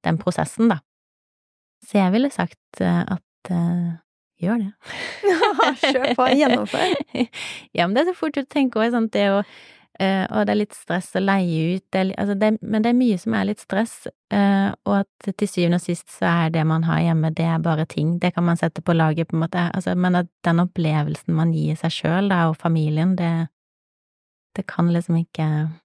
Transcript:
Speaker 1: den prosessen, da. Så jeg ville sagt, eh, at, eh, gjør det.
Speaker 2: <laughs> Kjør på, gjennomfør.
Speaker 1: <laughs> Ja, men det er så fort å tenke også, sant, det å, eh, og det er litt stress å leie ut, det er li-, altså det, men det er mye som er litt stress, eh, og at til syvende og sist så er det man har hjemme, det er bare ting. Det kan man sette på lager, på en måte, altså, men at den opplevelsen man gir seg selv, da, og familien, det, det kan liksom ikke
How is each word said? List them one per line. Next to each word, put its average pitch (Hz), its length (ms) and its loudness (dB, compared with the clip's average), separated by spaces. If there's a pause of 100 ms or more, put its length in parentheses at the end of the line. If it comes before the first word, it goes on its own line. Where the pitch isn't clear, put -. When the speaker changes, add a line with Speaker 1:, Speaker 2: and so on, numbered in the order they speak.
Speaker 1:
den 170 160 0
prosessen, 180 480 0
da. 185 80 0 (1040)
Så - 140 -2
jeg 185 160 2
ville 262 160 2
sagt, - 300 -6 (200)
eh, 175 220 2
at, - 480 -8
eh, 170 480 -2 (400)
gjør 214 240 -2
det. 196 80 -4 (580)
Speaker 2:
<laughs> 370 540 2
Kjør 262 320 2
på, 254 140 2 (100)
gjennomfør. 262 560 2 (400)
Speaker 1:
<laughs> - 420 -12
Ja, - 100 2
men 196 100 0
det 285 80 2
er 359 80 0
så 359 60 -8
fort 311 200 -4
å 269 80 -4
tenke 262 320 0
også, 233 160 0
sant, 226 200 0
det 202 100 2 (100)
å, 202 60 2 (580)
eh, 190 320 0
og 208 160 0
det 208 80 0
er 214 60 2
litt 208 160 -6
stress - 420 -6
å 190 40 0
leie 180 540 0
ut, 185 160 -8
det 190 80 0
er 190 100 0
li-, - 120 -8
altså 202 160 -2
det, 214 120 2 (120)
men 214 220 -2
det 233 80 2
er 247 60 4
mye 233 220 2
som 226 140 -4
er 196 160 0
litt - 120 -8
stress, 214 320 -2 (400)
eh, 202 340 4 (180)
og 202 140 2
at - 320 -8
til 202 180 -2
syvende 175 300 2
og - 40 -16
sist - 300 -4
så 180 160 -2
er 165 240 2
det 160 160 0
man 165 160 0
har 160 160 0
hjemme, 160 320 2
det 165 160 -2
er 165 140 0
bare 160 260 0
ting. 160 320 -2
Det 175 140 2
kan 175 100 0
man 170 140 0
sette 170 240 -4
på 170 120 0
lager, 160 320 2
på - 80 -4
en 160 60 0
måte, 175 220 -2 (100)
altså, 180 240 -2
men 180 240 2
at 175 80 -6 (160)
den 170 160 4
opplevelsen 156 720 -2
man 160 220 2
gir 151 240 -2
seg 165 140 -2
selv, 185 400 0
da, 175 180 2
og 156 100 -8
familien, 160 560 0
det, 170 140 0 (1300)
det 196 120 -8
kan 170 240 2
liksom 170 300 0
ikke 156 240 -4 (360)